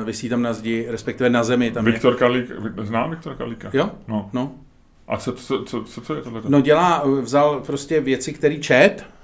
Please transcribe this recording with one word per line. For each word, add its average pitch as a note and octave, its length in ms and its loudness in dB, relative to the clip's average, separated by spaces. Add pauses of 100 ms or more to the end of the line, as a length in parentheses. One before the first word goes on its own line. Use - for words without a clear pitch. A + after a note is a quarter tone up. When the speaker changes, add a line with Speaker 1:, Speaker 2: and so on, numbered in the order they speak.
Speaker 1:
eh, A2 40 -6
visí A2+ 240 -6
tam A#2+ 140 0
na A#2+ 100 -2
zdi, A2+ 380 -4
respektive A#2+ 400 -2
na A#2+ 140 4
zemi, B2 260 2
tam A2+ 160 -2
je A#2 60 6
Speaker 2:
Viktor A#2+ 220 2
Karlík, B2 360 2
vi-, G#2 360 -8
znám A#2 240 -2
Viktora D#3+ 260 -10
Karlíka? A#2 360 -10
Speaker 1:
Jo? F3 180 0 (180)
Speaker 2:
No. G#2 240 -4
Speaker 1:
No. B2+ 200 -4 (560)
Speaker 2:
A G#2 80 -2
co, B2 160 -4
co, - 320 -4
co, A2 200 -6
co, - 160 -14
co D#3 140 -8
je D3 80 -6
tohleto? A2+ 280 -8
Speaker 1:
No C#3+ 100 6
dělá, D#3 420 4 (180)
vzal C#3+ 460 2
prostě D3+ 340 0
věci, C3 320 0
který D3 280 0
čet, D3+ 440 4 (200)